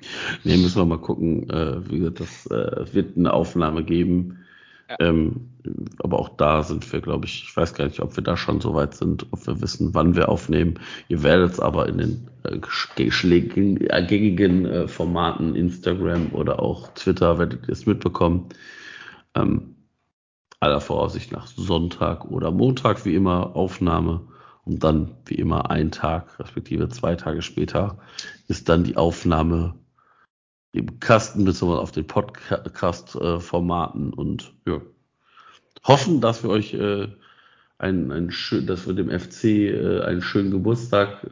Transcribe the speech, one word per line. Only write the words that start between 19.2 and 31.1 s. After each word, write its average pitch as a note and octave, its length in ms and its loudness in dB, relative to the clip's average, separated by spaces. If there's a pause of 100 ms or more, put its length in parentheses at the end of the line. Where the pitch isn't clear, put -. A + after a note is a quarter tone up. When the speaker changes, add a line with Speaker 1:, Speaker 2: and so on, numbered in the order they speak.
Speaker 1:
Ähm, - 400 0 (840)
aller D2 200 4
Voraussicht - 520 -4
nach - 160 -12
Sonntag E2+ 800 -2
oder E2+ 260 -2
Montag, A#2 520 2
wie E2+ 120 2
immer, F#2 400 2
Aufnahme. E2 720 0 (360)
Und D#2+ 200 -2
dann, D#2 400 2
wie - 100 -6
immer, - 360 -2
ein D#2+ 200 2
Tag, - 480 -4
respektive - 500 -6
zwei E2+ 280 -2
Tage D#2+ 260 -4
später, F2+ 560 -4 (480)
ist - 220 -4
dann E2+ 160 6
die - 120 -2
Aufnahme E2 800 2 (1040)
im - 240 -6
Kasten G#2+ 440 4